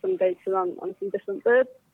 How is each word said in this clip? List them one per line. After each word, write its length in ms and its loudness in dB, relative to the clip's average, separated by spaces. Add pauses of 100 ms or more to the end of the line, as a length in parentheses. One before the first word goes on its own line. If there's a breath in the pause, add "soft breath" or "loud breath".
some 160 -2
data 380 0
on, 260 -2
on 180 -8
some 100 -6
different 340 -6
birds. 260 4 (240)